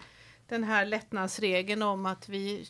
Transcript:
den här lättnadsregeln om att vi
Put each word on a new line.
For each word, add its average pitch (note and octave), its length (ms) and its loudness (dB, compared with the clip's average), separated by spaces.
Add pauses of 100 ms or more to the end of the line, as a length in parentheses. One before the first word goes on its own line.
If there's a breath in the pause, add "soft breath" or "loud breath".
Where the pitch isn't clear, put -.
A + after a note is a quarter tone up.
(460 loud breath)
den A#3 180 0
här G#3 200 4
lättnadsregeln G#3 1000 0
om G3 240 0
att F#3+ 220 -4
vi G3 420 -4